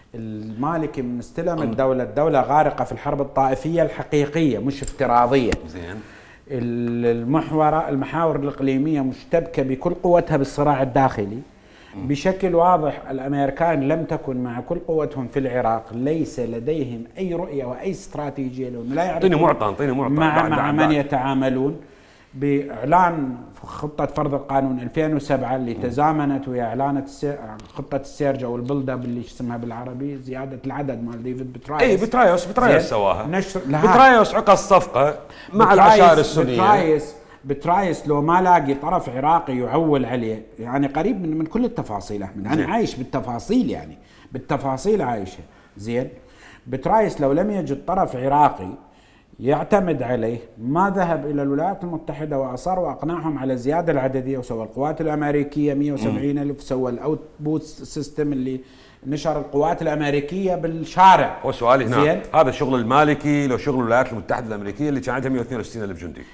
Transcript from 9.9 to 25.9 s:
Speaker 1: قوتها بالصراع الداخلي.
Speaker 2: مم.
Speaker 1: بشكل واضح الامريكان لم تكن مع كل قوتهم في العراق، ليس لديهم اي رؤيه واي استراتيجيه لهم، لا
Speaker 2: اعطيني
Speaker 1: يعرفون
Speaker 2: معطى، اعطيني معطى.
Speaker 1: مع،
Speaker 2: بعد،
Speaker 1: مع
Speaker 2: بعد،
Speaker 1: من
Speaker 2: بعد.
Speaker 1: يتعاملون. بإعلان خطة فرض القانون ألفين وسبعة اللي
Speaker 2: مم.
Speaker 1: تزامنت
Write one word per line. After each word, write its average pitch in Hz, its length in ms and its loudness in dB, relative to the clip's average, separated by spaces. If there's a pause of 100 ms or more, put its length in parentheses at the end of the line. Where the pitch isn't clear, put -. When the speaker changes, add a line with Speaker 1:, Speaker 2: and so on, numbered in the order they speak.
Speaker 1:
قوتها 170 420 2
بالصراع 139 460 0
الداخلي. 123 560 0 (580)
Speaker 2:
مم. 127 120 -8
Speaker 1:
بشكل 185 460 0
واضح 165 560 2
الامريكان 139 800 0
لم 160 160 0
تكن 139 380 -6
مع 123 180 -6
كل 160 180 -6
قوتهم 147 500 -4
في 143 100 -4
العراق، 120 540 -2
ليس 143 480 -4
لديهم 120 640 -6 (140)
اي 185 160 -4
رؤيه 147 300 -6
واي 123 260 -6
استراتيجيه 135 800 -8
لهم، 120 260 -8
لا 175 160 -2
Speaker 2:
اعطيني 170 260 2
Speaker 1:
يعرفون 160 160 6
Speaker 2:
معطى، - 120 0
اعطيني 127 280 0
معطى. 131 200 0
Speaker 1:
مع، 151 240 2
Speaker 2:
بعد، 160 140 2
Speaker 1:
مع 156 60 2
Speaker 2:
بعد، 143 180 2
Speaker 1:
من 151 40 2
Speaker 2:
بعد. 156 140 4
Speaker 1:
يتعاملون. 135 880 0 (540)
بإعلان 143 1000 0 (260)
خطة - 440 -6
فرض 147 280 -2
القانون 135 460 -2
ألفين 156 360 -2
وسبعة 131 400 -2
اللي 120 180 -4
Speaker 2:
مم. 110 80 -6
Speaker 1:
تزامنت 139 640 0